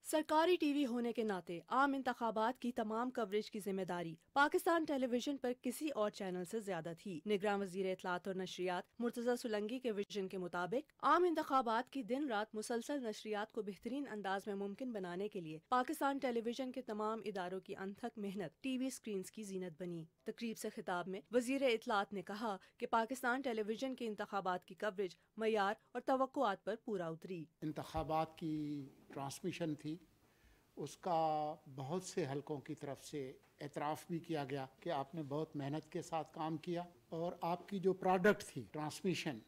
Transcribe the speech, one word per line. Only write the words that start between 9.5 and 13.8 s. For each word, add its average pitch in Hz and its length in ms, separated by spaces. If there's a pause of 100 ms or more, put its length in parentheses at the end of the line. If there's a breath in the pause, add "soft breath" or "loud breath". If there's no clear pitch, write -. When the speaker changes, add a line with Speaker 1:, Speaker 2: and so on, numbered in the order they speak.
Speaker 1:
के 247 120
विजन 202 360
के 190 100
मुताबिक 180 480 (180)
आम 320 220
इंतखाबात 262 640
की 269 140
दिन 262 260
रात 214 260
मुसलसल 233 520
नशरियात 214 440
को 220 120
बेहतरीन 233 420 (100)